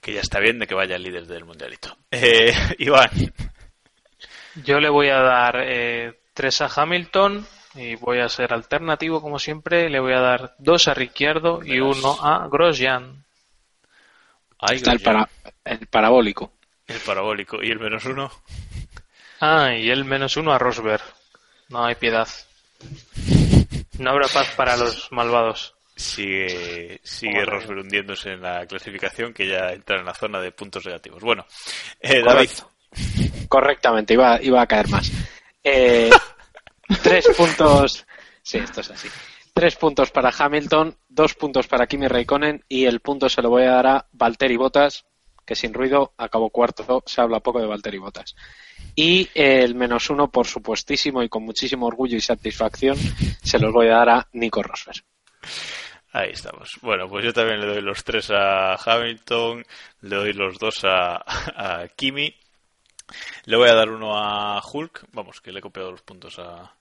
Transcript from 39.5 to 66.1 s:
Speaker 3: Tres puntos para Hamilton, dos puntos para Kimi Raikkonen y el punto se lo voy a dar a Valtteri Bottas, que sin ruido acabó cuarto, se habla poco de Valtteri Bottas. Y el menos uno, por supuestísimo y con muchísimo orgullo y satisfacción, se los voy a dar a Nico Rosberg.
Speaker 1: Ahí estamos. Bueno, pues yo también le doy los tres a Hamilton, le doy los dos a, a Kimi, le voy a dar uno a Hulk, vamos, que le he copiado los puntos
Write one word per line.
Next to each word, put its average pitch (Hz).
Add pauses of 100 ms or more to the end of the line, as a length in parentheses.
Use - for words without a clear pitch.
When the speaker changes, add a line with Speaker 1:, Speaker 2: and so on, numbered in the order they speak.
Speaker 3:
Tres 165
puntos 147
para 123
Hamilton, 151 (120)
dos -
puntos 135
para 123
Kimi 139
Raikkonen 143
y 131
el 117
punto 139
se 127
lo 120
voy 123
a 127
dar 127
a 135
Valtteri 117
Bottas, 139 (400)
que 113
sin 110
ruido 131
acabó 113
cuarto, 120
se -
habla 113
poco 123
de 110
Valtteri 104
Bottas. 95 (600)
Y 170
el 131
menos 120
uno, 143
por 120
supuestísimo 127
y 117
con 110
muchísimo 120
orgullo 117
y 107
satisfacción, 113 (460)
se -
los 110
voy 117
a 113
dar 117
a 120
Nico 113
Rosberg. - (1120)
Speaker 1:
Ahí 98
estamos. -
Bueno, 98
pues 101
yo 117
también 113
le 104
doy 104
los 101
tres 113
a 98
Hamilton, 117 (380)
le 98
doy 101
los 95
dos 110
a, 90
a 87
Kimi, 143 (1120)
le 110
voy 120
a 117
dar 110
uno 110
a 104
Hulk, -
vamos, 95
que -
le 98
he -
copiado 101
los 90
puntos 85